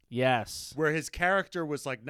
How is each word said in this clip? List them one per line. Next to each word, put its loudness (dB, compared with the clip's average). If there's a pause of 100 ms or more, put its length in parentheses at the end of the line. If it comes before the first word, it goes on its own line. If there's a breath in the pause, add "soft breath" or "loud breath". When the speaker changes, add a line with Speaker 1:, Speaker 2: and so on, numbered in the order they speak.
Speaker 1:
Yes. 0
Speaker 2:
Where 2
his -2
character 0
was -4
like, -4 (100)